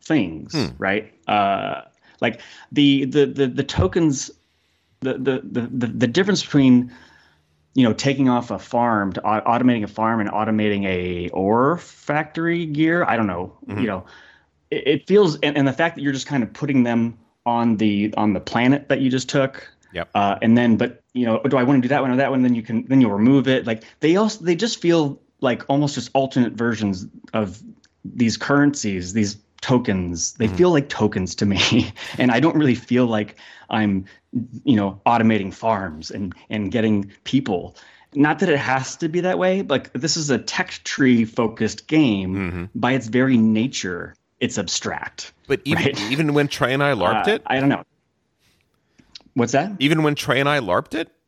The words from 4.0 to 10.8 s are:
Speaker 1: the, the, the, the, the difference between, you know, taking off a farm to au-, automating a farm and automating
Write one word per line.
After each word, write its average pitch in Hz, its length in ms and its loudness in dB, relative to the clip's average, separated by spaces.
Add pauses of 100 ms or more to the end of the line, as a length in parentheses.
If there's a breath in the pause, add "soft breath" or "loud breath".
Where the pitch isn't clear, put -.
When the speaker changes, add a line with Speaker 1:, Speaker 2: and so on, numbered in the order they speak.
Speaker 1:
the, 131 120 -2
the, 131 300 -2
the, - 180 -6 (100)
the, 123 160 -4
the 117 200 -2
difference 185 360 0
between, 127 480 4 (800 loud breath)
you 131 100 4
know, 110 100 4
taking 135 360 0
off 120 200 0
a 101 100 -6
farm 110 540 0
to - 140 -8
au-, 107 140 0
automating 120 420 2
a 101 40 -6
farm 110 320 -2
and 101 100 -2
automating 107 560 0